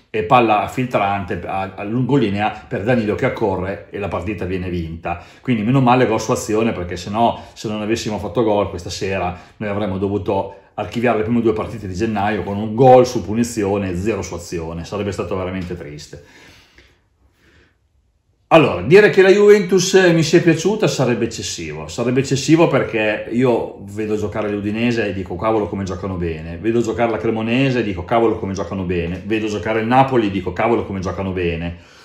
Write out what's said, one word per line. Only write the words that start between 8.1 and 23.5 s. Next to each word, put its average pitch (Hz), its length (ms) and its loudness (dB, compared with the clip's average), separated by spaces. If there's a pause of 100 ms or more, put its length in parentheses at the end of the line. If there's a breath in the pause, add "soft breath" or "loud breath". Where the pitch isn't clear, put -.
fatto 104 240 -2
gol 104 280 2
questa 92 200 -10
sera 92 480 -6 (180 loud breath)
noi 107 120 -6
avremmo 98 300 -4
dovuto 98 580 -2 (180 loud breath)
archiviare 110 440 -2
le 104 60 0
prime 117 160 0
due 110 120 4
partite 104 340 -6
di 90 80 -8
gennaio 104 480 -2
con 98 140 -6
un 107 180 -4
gol 127 320 8
su 98 180 -4
punizione 101 640 0
e 87 60 -4
zero 95 260 -2
su 87 120 -10
azione, 82 500 -8
sarebbe 101 280 -6
stato 101 240 -6
veramente 92 400 -6
triste. 73 480 -16 (2250 soft breath)
Allora, 107 300 6
dire 190 280 8
che 190 120 6
la 190 80 8
Juventus 196 640 6 (180)
mi 165 120 4
sia 165 160 6
piaciuta 180 480 2
sarebbe 120 380 0
eccessivo. 78 600 -8
Sarebbe 120 320 -2
eccessivo 151 480 4
perché 107 640 0
io 120 540 0